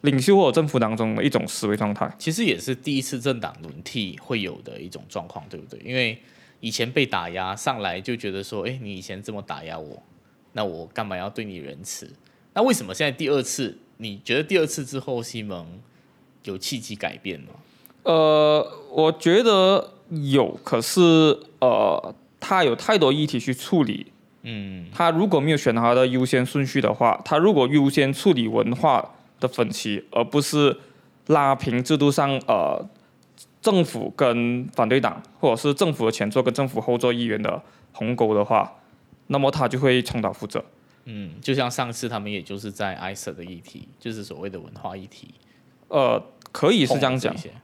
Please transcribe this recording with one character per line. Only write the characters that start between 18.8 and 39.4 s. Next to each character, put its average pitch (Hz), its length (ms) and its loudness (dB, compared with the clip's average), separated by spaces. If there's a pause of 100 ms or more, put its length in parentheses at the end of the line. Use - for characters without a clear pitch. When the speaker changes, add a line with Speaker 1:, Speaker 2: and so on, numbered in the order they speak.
Speaker 1:
我 156 180 4
觉 170 320 4
得 196 500 4 (180)
有， 143 520 2
可 120 180 0
是， 160 560 6 (220)
呃， 107 560 2 (240)
他 185 240 0
有 123 140 2
太 - 200 2
多 147 160 6
议 151 140 0
题 127 140 -2
去 131 120 -4
处 156 300 0
理。 107 300 -4 (300)
Speaker 2:
嗯。 98 520 -10
Speaker 1:
他 170 160 4
如 170 160 2
果 180 140 4
没 147 100 0
有 156 60 4
选 131 180 0
好 117 140 2
他 120 60 6
的 127 120 4
优 127 180 2
先 127 220 2
顺 139 180 0
序 135 160 -2
的 120 140 2
话， 113 300 2
他 151 140 2
如 196 140 6
果 139 140 6
优 139 240 4
先 139 220 2
处 190 220 2
理 120 120 0
文 113 300 0
化 131 280 4 (360)
的 - 80 -2
分 117 220 -2
歧， 104 420 -6
而 117 100 2
不 143 180 2
是 143 360 2 (520)
拉 143 280 4
平 123 260 -2
制 151 140 2
度 143 160 4
上， 139 340 0
呃， 90 400 0 (760)
政 196 240 4
府 - 300 -6
跟 120 500 0 (100)
反 117 140 2
对 131 120 4
党， - 200 -4 (200)
或 147 100 4
者 113 60 2
是 143 180 0
政 165 180 2
府 120 140 0
的 113 60 2
前 107 180 -2
座 131 100 2
跟 123 140 0
政 135 140 0
府 117 120 -4
后 120 160 0
座 120 160 2
议 120 120 -2
员 107 180 -2
的 - 180 -4 (320)
鸿 113 220 -4
沟 113 180 2
的 104 120 2
话， 104 260 2 (560)
那 139 140 0